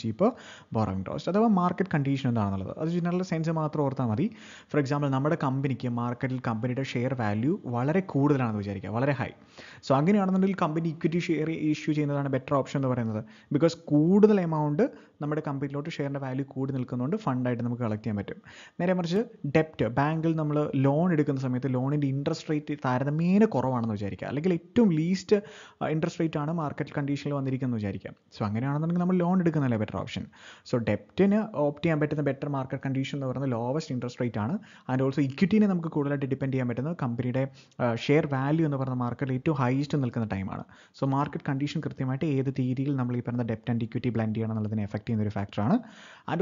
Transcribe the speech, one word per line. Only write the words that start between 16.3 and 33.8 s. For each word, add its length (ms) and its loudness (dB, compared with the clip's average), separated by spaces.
കൂടി 240 -2
നിൽക്കുന്നതുകൊണ്ട് 480 -2
ഫണ്ടായിട്ട് 400 0
നമുക്ക് 180 -4
കളക്ട് 200 -2
ചെയ്യാൻ 160 -2
പറ്റും. 180 -8
നേരെ 160 2
മറിച്ച് 240 0
ഡെപ്റ്റ്, 300 2
ബാങ്കിൽ 420 2
നമ്മൾ 160 0
ലോൺ 280 4
എടുക്കുന്ന 300 2
സമയത്ത് 300 0
ലോണിൻ്റെ 400 0
ഇൻട്രസ്റ്റ് 360 -2
റേറ്റ് 240 -2
താരതമ്യേന 640 4
കുറവാണെന്ന് 460 0
വിചാരിക്കുക, 320 -6
അല്ലെങ്കിൽ 260 0
ഏറ്റവും 420 4
ലീസ്റ്റ്, 380 2
ആ, 120 0
ഇൻട്രസ്റ്റ് 280 -2
റേറ്റ് 200 0
ആണ് 160 -2
മാർക്കറ്റ് 380 -4
കണ്ടീഷനിൽ 400 -2
വന്നിരിക്കുന്നത് 440 -2
വിചാരിക്കുക. 320 -4
So 120 -6
അങ്ങനെയാണെന്നുണ്ടെങ്കിൽ 560 0
നമ്മൾ 180 2
ലോൺ 220 2
എടുക്കുന്നതല്ലേ 380 2
ബെറ്റർ 200 -4
ഓപ്ഷൻ. 220 -8
So 80 2
ഡെപ്റ്റിന് 480 2
ഓപ്റ്റ് 180 -2
ചെയ്യാൻ 180 2
പറ്റുന്ന 260 0
ബെറ്റർ 280 -2
മാർക്കറ്റ് 300 -4
കണ്ടീഷൻ 320 -2
എന്ന് 120 -4
പറയുന്നത് 260 -2
ലോവസ്റ്റ് 400 -2